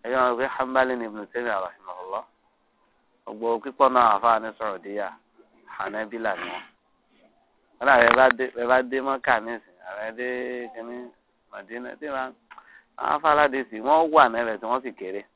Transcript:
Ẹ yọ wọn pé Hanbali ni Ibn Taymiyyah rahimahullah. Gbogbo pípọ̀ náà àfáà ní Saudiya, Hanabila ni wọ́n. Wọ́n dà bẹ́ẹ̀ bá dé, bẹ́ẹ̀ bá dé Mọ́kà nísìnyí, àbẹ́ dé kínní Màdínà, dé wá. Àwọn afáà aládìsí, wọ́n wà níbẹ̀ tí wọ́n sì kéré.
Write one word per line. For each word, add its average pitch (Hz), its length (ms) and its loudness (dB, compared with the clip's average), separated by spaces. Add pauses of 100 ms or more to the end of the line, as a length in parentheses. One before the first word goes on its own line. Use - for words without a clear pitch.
Ẹ 117 40 -6
yọ 131 100 0
wọn 123 180 2
pé 131 100 -2
Hanbali 131 480 0
ni 117 100 -6
Ibn 107 200 -12
Taymiyyah 117 360 -6
rahimahullah. 92 600 -10 (1040)
Gbogbo 113 320 -4
pípọ̀ 131 300 2
náà 123 220 6
àfáà 110 300 4
ní 113 120 -8
Saudiya, 98 540 -6 (560)
Hanabila 107 720 -6
ni 92 140 -10
wọ́n. 90 140 -12 (1160)
Wọ́n 123 40 -6
dà 139 100 6
bẹ́ẹ̀ 120 200 6
bá 131 140 6
dé, 127 180 -2
bẹ́ẹ̀ 120 200 -6
bá 127 140 4
dé 127 180 -6
Mọ́kà 135 400 -2
nísìnyí, 113 420 -12
àbẹ́ 101 300 -10
dé 123 160 -8 (420)
kínní 117 280 -14 (540)
Màdínà, 113 440 -14
dé 151 140 -14
wá. 135 140 -6 (680)
Àwọn 156 180 -2
afáà 151 200 4
aládìsí, 135 480 2
wọ́n 151 320 4
wà 151 140 8
níbẹ̀ 117 340 -2
tí 110 60 -10
wọ́n 123 180 -2
sì 120 100 -8
kéré. 98 280 -10 (140)